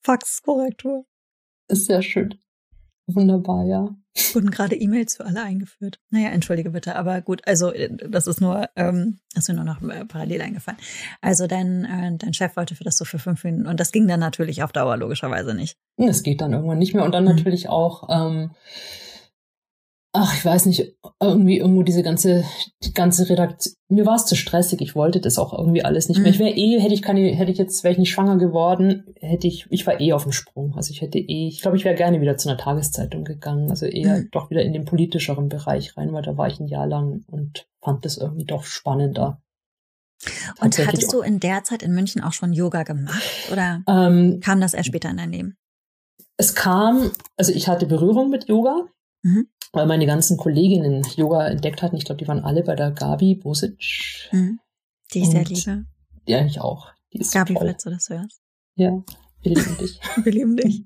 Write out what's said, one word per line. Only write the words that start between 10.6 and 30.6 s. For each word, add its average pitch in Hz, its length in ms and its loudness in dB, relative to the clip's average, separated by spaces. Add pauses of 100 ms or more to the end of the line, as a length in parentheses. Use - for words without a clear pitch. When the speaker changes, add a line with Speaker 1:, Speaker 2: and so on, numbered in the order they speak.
Speaker 1:
Also 185 260 0
dein, 185 380 -2
äh, 180 320 -4
dein 165 180 -6
Chef 180 220 -4
wollte 170 180 -6
für - 100 -16
das 160 120 -2
so - 80 -2
für 160 140 -8
fünf 170 260 -4
Minuten 165 220 -2
und 165 140 -2
das 170 120 0
ging 220 140 4
dann 175 140 2
natürlich 160 420 -2
auf 147 100 -4
Dauer 131 240 0
logischerweise 117 580 -4
nicht. - 220 -6 (200)
Speaker 2:
Das 226 260 2
geht 143 180 0
dann 147 120 -2
irgendwann 156 260 -2
nicht 185 160 0
mehr 196 100 4
und 170 80 2
dann 180 120 4
Speaker 1:
Mhm. 190 120 8
Speaker 2:
natürlich 180 320 0
auch, 170 420 -2
ähm, 160 420 -2 (1600)
ach, 170 240 2
ich - 80 -4
weiß 175 220 4
nicht, - 300 0 (240)
irgendwie 196 380 6
irgendwo 185 260 4
diese 175 180 2
ganze, 175 420 2 (380)
die - 100 -4
ganze 180 360 2
Redaktion, 175 460 0 (140)
mir 208 180 4
war's 226 200 2
zu - 80 2
stressig, 175 460 0
ich 143 160 -6
wollte 170 240 2
das - 180 -2
auch 160 180 -4
irgendwie 170 280 2
alles 156 240 0
nicht 180 100 4
mehr. 202 100 6
Speaker 1:
Mhm. 196 60 8
Speaker 2:
Ich 196 60 2
wär 214 160 2
eh, 220 240 4
hätte 208 140 4
ich 202 80 -2
keine, 196 180 2 (120)
hätte 185 200 0
ich 185 60 -2
jetzt, 190 260 -2
wär 180 80 4
ich 180 60 2
nicht 180 120 4
schwanger 196 260 2
geworden, 180 680 2 (160)
hätte 170 260 -2
ich, - 240 -2
ich - 160 -2
war - 140 0
eh 160 120 4
auf 147 120 0
dem 139 80 -2
Sprung. 139 440 -6